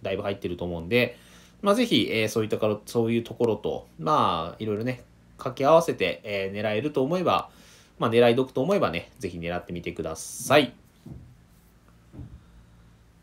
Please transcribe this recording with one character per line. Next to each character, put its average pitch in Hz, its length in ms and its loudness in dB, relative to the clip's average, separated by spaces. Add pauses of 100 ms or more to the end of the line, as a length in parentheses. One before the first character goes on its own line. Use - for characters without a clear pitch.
だ 98 100 -4
い 95 60 -2
ぶ - 60 -6
入 101 100 -2
っ - 40 -8
て - 100 -8
る 87 100 -6
と 87 80 -6
思 87 140 -4
う - 20 -8
ん 82 80 -10
で、 120 280 2 (440)
ま 202 120 4
あ、 - 20 6
ぜ 247 100 2
ひ、 113 240 2
え 107 160 0
ー、 107 40 0
そ 113 120 0
う - 20 0
い 107 40 -4
っ - 20 -8
た 107 80 0
か 107 100 0
ら、 104 180 2
そ 117 200 0
う 113 60 0
い 117 80 4
う 113 40 -6
と 117 120 -10
こ 123 100 2
ろ 110 120 4
と、 71 300 -6 (120)
ま 107 540 0
あ、 - 60 -16
い 110 60 -4
ろ 107 80 -2
い 101 40 -2
ろ 110 60 -4
ね、 123 200 -6 (340)
掛 127 180 -8
け 135 100 0
合 147 80 6
わ 165 80 8
せ 151 120 -2
て、 90 300 -2
え 98 300 -4
ー、 101 60 -6
狙 107 140 -2
え 107 80 0
る 147 100 -2
と 135 120 0
思 156 140 0
え 185 60 0
ば、 101 260 0 (500)
ま 135 80 0
あ、 110 40 0
狙 120 200 6
い 117 40 4
得 131 160 0
と 135 100 -2
思 185 140 2
え 190 40 2
ば 107 120 0
ね、 85 280 -6
ぜ 98 100 -6
ひ 87 80 -10
狙 85 200 -4
っ 87 80 -8
て - 60 -12
み 85 100 -8
て 82 100 -8
く 80 120 -8
だ 80 120 -6
さ - 420 0
い。 139 160 4 (2500)